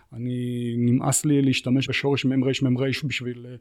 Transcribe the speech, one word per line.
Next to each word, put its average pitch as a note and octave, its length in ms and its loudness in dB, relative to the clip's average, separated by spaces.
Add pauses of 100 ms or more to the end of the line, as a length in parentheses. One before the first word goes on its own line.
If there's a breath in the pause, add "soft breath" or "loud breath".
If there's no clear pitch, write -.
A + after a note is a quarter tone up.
(140 soft breath)
אני, B2 220 -6 (420)
נמאס B2+ 480 2
לי D3 160 4
להשתמש C3+ 480 2
בשורש C#3 360 0
מם C3 180 2
רש C3 180 0
מם B2+ 160 2
רש C3+ 280 -2
בשביל, B2 440 -6
אה, B2+ 120 -16